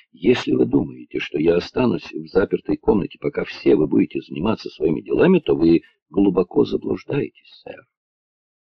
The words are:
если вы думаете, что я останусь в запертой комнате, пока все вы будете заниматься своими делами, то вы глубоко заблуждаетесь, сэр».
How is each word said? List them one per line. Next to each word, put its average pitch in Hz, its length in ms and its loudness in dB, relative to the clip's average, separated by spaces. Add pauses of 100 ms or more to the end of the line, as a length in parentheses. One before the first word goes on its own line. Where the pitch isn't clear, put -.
(120)
если - 420 0
вы 127 120 2
думаете, 67 540 -4
что - 180 -8
я 82 200 2
останусь - 540 -2
в 78 180 -10
запертой - 480 -2
комнате, - 420 -2
пока - 240 -4
все - 320 0
вы 78 100 2
будете 67 360 0
заниматься 78 480 -6
своими 80 320 -2
делами, 165 380 2
то 85 160 -2
вы 82 260 4 (280)
глубоко 98 560 0
заблуждаетесь, - 1000 -8
сэр». - 220 -18 (760)